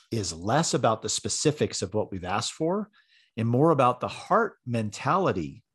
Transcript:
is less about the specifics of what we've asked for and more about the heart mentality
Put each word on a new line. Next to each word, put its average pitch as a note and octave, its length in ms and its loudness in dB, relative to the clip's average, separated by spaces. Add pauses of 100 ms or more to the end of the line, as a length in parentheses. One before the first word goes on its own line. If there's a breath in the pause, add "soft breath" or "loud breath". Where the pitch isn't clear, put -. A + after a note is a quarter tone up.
(100)
is G2 220 -4
less G#2+ 420 0
about A#2+ 260 2
the G#2+ 80 -8
specifics - 720 -2
of G2 140 -8
what G#2 160 -2
we've F2+ 140 -10
asked G2 280 -2
for F#3 380 -4 (460 soft breath)
and A2+ 120 -2
more C3+ 220 4
about B2+ 300 4
the A#2+ 80 -4
heart - 480 0 (100)
mentality A2+ 960 -2 (120)